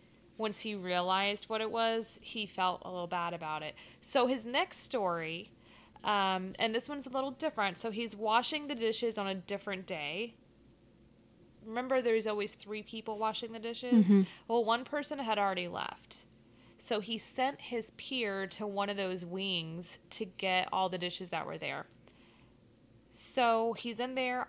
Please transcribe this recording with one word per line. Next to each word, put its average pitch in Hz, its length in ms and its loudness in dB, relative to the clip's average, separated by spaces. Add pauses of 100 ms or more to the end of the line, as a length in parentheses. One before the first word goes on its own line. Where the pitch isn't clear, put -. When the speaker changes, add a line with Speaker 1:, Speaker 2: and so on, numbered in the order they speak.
(360)
Speaker 1:
once 214 240 -2
he 220 160 -4
realized 185 720 2
what 220 120 0
it 220 80 -2
was, 226 540 0
he 214 240 -6
felt 185 380 0
a - 40 -10
little 180 200 -4
bad 175 260 -2
about 156 300 -6
it. 151 100 -8 (260)
So 247 280 4
his 240 180 -2
next 285 300 0
story, 170 720 -2 (540)
um, 190 560 2
and 220 120 2
this 240 160 0
one's 285 200 -6
a - 20 -10
little 262 220 0
different. 220 440 0
So 226 140 -4
he's 214 240 -4
washing 233 540 2
the 277 80 -2
dishes 226 420 0
on 196 80 -2
a 190 80 0
different 190 500 -4
day. 175 500 -4 (1300)
Remember, 254 340 2
there's 226 280 4
always 208 260 0
three 208 300 -8
people 220 340 -8
washing 220 320 -2
the 226 80 -12
dishes? 233 340 -4
Speaker 2:
Mm-hmm. 202 300 10 (240)
Speaker 1:
Well, 233 180 2
one 233 200 2
person 285 340 -4
had 220 220 0
already 190 260 2
left. - 520 -8 (580)
So 214 240 -2
he 214 180 -4
sent 269 420 0
his 233 360 -4
peer 202 500 -2
to 196 180 -6
one 202 240 0
of 208 80 -4
those 185 280 -2
wings 175 760 -4 (120)
to - 140 -4
get 185 480 2
all 190 160 4
the 180 100 -2
dishes 175 320 -6
that 160 160 -4
were 160 120 -6
there. 143 280 -6 (1200)
So 226 640 2
he's 233 260 -4
in 254 140 -2
there 254 340 0